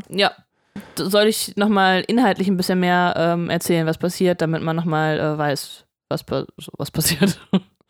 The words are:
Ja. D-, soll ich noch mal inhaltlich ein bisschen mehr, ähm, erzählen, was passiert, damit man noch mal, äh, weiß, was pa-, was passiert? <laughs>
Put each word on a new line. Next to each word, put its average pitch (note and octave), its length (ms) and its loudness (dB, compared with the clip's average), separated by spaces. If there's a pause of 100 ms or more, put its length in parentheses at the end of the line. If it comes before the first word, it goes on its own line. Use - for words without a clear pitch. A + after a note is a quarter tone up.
Ja. G3 220 0 (680)
D-, - 80 -2
soll G#3 220 4
ich - 280 -4
noch G3+ 140 2
mal F#3+ 380 4
inhaltlich G3+ 420 2
ein F#3 80 2
bisschen F#3 240 0
mehr, F3+ 360 2
ähm, E3+ 320 0
erzählen, E3+ 380 0
was D#3+ 100 -2
passiert, F3+ 440 0
damit D#3+ 200 -2
man D#3+ 140 -2
noch E3 100 -2
mal, D#3 340 0
äh, D3+ 180 -2
weiß, D3 480 -6 (240)
was C3+ 140 -4
pa-, - 220 -6 (320)
was - 140 -8
passiert? E3 540 0
<laughs> - 40 -20 (400)